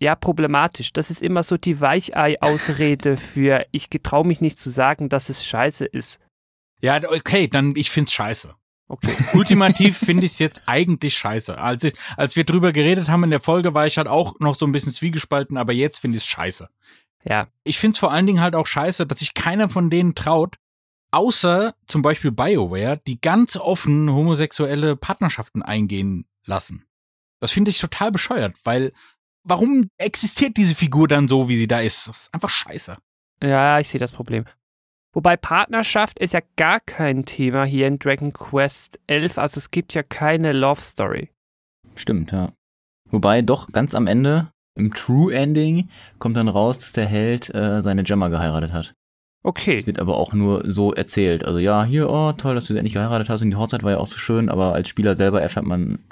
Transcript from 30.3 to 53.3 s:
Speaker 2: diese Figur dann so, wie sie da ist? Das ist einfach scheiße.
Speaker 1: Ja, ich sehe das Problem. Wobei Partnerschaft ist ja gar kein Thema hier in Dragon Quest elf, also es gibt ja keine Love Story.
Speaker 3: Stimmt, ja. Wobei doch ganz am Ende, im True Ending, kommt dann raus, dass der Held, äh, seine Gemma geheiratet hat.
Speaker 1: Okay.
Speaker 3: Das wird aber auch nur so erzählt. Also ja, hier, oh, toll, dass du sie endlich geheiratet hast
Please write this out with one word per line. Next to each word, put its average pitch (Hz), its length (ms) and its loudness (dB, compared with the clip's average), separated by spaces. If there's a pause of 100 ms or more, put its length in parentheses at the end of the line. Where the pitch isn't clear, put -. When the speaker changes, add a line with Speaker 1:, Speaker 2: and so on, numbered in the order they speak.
Speaker 2:
diese 180 180 4
Figur 151 320 2
dann 143 220 4
so, 131 200 2
wie 123 100 2
sie 113 100 0
da 120 120 0
ist? 113 280 -2
Das - 140 -12
ist - 120 -16
einfach 180 140 -6
scheiße. - 480 -6 (460)
Speaker 1:
Ja, 143 360 4
ich 151 100 -2
sehe 131 120 -4
das 123 100 -4
Problem. 117 360 -6 (680)
Wobei 175 220 4
Partnerschaft 214 840 -2
ist 180 140 -2
ja 170 80 0 (160)
gar 175 240 2
kein 135 460 -2
Thema 135 380 0
hier 135 220 2
in 139 120 0
Dragon 139 340 -2
Quest - 760 -4
elf, 151 300 -2
also 147 220 -4
es - 120 -10
gibt - 220 -4
ja 156 100 -2
keine 156 500 0
Love 135 280 2
Story. - 480 -6 (680)
Speaker 3:
Stimmt, 90 380 -4
ja. 92 200 -2 (580)
Wobei 110 320 2
doch 123 280 0
ganz 127 240 -2
am 113 120 2
Ende, 139 440 2 (240)
im 107 200 -2
True 135 400 2
Ending, 156 560 2 (280)
kommt 117 200 -2
dann 113 100 2
raus, 107 300 2
dass - 160 -12
der 113 100 0
Held, 107 500 -2
äh, 104 280 0
seine 95 220 0
Gemma 98 240 0
geheiratet 82 440 -2
hat. 82 220 -8 (500)
Speaker 1:
Okay. 180 300 0
Speaker 3:
Das 110 120 -2
wird 104 120 -4
aber 87 180 0
auch - 160 -2
nur 101 380 0
so 101 240 0
erzählt. 90 500 0
Also 85 140 -2
ja, 104 260 2
hier, 143 240 0
oh, 151 240 0
toll, 135 220 -4
dass 120 120 -4
du - 60 -4
sie 107 60 0
endlich 107 160 -4
geheiratet 110 340 -2
hast 110 140 -2